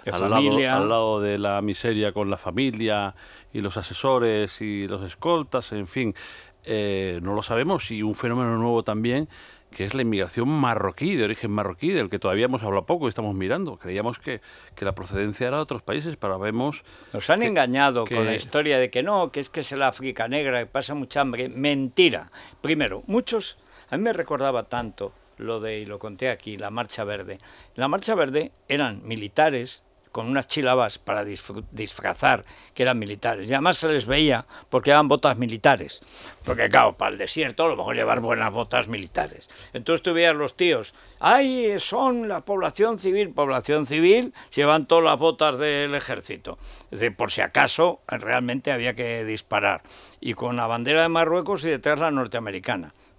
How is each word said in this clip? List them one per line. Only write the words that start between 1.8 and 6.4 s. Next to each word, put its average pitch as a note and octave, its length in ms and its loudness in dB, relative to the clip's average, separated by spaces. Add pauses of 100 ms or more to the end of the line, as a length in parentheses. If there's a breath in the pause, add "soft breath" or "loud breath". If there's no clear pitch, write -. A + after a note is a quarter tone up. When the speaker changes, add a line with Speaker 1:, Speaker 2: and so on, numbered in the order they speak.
Speaker 2:
con G2+ 160 -2
la G2 80 -2
familia G#2+ 800 -2 (360 loud breath)
y A2 120 -6
los G2 160 -4
asesores A2 840 0
y G#2 260 -4
los F#2+ 160 -6
escoltas, C3+ 720 -4
en G2+ 140 -6
fin. A2+ 280 -4 (480 loud breath)